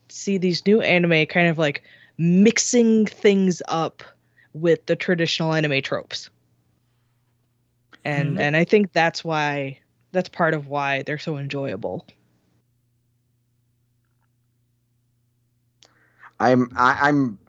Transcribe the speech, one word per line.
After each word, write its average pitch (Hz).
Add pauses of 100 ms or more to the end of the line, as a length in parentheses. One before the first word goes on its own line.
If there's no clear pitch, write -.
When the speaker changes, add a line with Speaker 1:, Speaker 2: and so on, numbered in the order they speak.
(100)
Speaker 1:
see -
these 180
new 208
anime 170
kind 175
of, 165
like, 147 (360)
mixing 220
things 196
up 160 (500)
with 160
the 165
traditional 165
anime 151
tropes. - (1800)
And, 147
Speaker 2:
Mm-hmm. 185
Speaker 1:
and 147
I 170
think 208
that's 165
why, 147 (340)
that's 180
part 165
of 147
why 139
they're 143
so 156
enjoyable. 135 (4000)
Speaker 3:
I'm, 123
I, 127
I'm 139 (100)